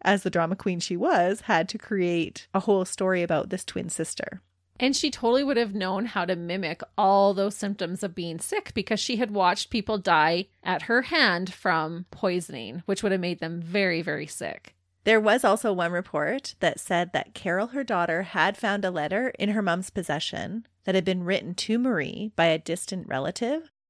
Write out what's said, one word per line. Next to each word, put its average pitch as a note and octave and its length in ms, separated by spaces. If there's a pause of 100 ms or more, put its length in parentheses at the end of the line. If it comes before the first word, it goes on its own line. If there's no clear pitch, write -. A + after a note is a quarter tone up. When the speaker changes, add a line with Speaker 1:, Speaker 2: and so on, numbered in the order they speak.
Speaker 1:
as G3 200
the F#3+ 80
drama E3+ 260
queen F3+ 240
she F3 160
was, G3+ 460
had F3+ 260
to G#3+ 100
create F3 760
a F#3+ 60
whole F#3+ 240
story F#3 380
about E3+ 280
this F#3 140
twin F3 240
sister. - 520 (380)
Speaker 2:
And C4+ 180
she - 140
totally B3 340
would C4+ 140
have G#3+ 160
known G3 320
how G3 180
to F3+ 120
mimic E3+ 440 (160)
all G3 380
those G3+ 220
symptoms F#3+ 460
of F3+ 120
being E3+ 260
sick - 340
because G#3 240
she B3 180
had A3 140
watched G3 400
people G#3+ 280
die E3+ 480 (160)
at F3+ 200
her A#3+ 200
hand F#3 500
from E3 580
poisoning, E3+ 760
which G3 160
would G3+ 100
have F#3+ 80
made F3 200
them E3+ 200
very, F3 400
very D3+ 260
sick. - 480 (300)
Speaker 1:
There A3 160
was G#3+ 240
also G#3 280
one F3 200
report F3 680
that E3 200
said F3 320
that - 220
Carol, F#3+ 340
her C4 160
daughter, F3 380
had F#3 340
found G3+ 280
a F#3 60
letter F3+ 480
in G#3 120
her G#3+ 120
mom's F3+ 280
possession F3 760 (180)
that F#3+ 100
had F#3 100
been F#3 200
written F3+ 300
to A3 240
Marie G#3+ 580
by E3 100
a D#3+ 120
distant F3 500
relative, A#3 600 (200)